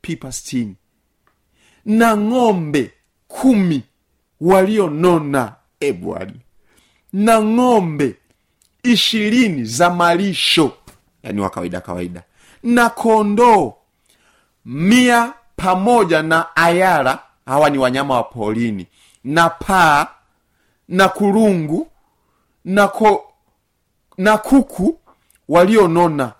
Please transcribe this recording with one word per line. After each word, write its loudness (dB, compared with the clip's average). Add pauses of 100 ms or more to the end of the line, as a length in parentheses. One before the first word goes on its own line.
Pipa -12
sitini. -8 (1080)
"Na 2
ng'ombe -2 (340)
kumi 0 (580)
walionona." 0 (240)
E -2
Bwana. -10 (800)
"Na 2
ng'ombe 0 (680)
ishirini 0
za 0
malisho," 0 (500)
yani -6
wa -2
kawaida -8
kawaida. -10 (400)
"Na 2
kondoo 2 (920)
mia 2 (220)
pamoja 0
na -2
ayala," 0 (260)
hawa 2
ni -2
wanyama -2
wa 0
porini, -6 (360)
"na 0
paa, 0 (800)
na 2
kurungu, 0 (800)
na 2
ko-, 2 (960)
na 2
kuku 0 (500)
walionona." 2